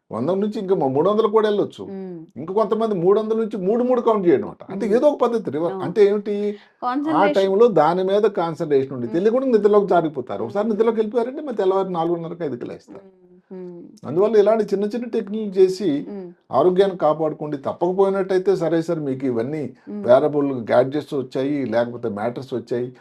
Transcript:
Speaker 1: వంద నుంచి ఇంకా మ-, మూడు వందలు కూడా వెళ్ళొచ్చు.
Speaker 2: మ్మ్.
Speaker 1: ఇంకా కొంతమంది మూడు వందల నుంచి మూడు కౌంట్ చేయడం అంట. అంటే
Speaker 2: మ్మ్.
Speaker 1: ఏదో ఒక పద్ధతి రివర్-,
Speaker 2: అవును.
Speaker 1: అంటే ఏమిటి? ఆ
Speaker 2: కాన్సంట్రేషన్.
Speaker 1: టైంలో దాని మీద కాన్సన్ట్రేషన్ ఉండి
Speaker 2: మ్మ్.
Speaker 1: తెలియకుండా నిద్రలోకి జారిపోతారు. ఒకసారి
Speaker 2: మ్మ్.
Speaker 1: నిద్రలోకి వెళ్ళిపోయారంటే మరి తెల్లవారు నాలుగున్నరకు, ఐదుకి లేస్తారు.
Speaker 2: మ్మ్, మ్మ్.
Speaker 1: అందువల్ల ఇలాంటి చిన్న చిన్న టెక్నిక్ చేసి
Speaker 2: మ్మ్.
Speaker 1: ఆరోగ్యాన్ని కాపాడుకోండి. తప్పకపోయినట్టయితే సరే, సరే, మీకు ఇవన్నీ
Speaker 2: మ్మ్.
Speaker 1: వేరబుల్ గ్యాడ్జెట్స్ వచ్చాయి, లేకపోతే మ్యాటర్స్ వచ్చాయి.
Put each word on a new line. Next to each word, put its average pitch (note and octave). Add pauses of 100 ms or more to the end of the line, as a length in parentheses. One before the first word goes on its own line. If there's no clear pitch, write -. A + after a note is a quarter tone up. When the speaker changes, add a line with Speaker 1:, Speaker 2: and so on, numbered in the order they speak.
(120)
Speaker 1:
వంద A#2
నుంచి G#3
ఇంకా F#3+
మ-, D#3
మూడు D3+
వందలు G#3+
కూడా G#3+
వెళ్ళొచ్చు. G3
Speaker 2:
మ్మ్. F#3 (100)
Speaker 1:
ఇంకా D#3+
కొంతమంది G#3+
మూడు F#3+
వందల A3
నుంచి A3
మూడు A#3+
కౌంట్ G#3
చేయడం A#2
అంట. -
అంటే G3
Speaker 2:
మ్మ్. G3
Speaker 1:
ఏదో B3+
ఒక C#4+
పద్ధతి A3+
రివర్-, E3
Speaker 2:
అవును. F#3+
Speaker 1:
అంటే G3
ఏమిటి? G#3
ఆ -
Speaker 2:
కాన్సంట్రేషన్. C#4+
Speaker 1:
టైంలో G3
దాని F3
మీద G3
కాన్సన్ట్రేషన్ E3
ఉండి B2
Speaker 2:
మ్మ్. A2+
Speaker 1:
తెలియకుండా A3+
నిద్రలోకి G#3
జారిపోతారు. D3+
ఒకసారి F#3+
Speaker 2:
మ్మ్. A3+
Speaker 1:
నిద్రలోకి A3
వెళ్ళిపోయారంటే A#3
మరి C4
తెల్లవారు F#3+
నాలుగున్నరకు, E3+
ఐదుకి B2+
లేస్తారు. -
Speaker 2:
మ్మ్, F#3 (200)
మ్మ్. F3+ (240)
Speaker 1:
అందువల్ల G3
ఇలాంటి G#3+
చిన్న G3+
చిన్న A#3
టెక్నిక్ G#3
చేసి F#3
Speaker 2:
మ్మ్. F3+ (200)
Speaker 1:
ఆరోగ్యాన్ని F3+
కాపాడుకోండి. D#3
తప్పకపోయినట్టయితే F#3
సరే, E3
సరే, E3
మీకు C3+
ఇవన్నీ B2+ (180)
Speaker 2:
మ్మ్. G#3
Speaker 1:
వేరబుల్ C#3+
గ్యాడ్జెట్స్ C3
వచ్చాయి, C3+
లేకపోతే A#2
మ్యాటర్స్ A#2+
వచ్చాయి. B2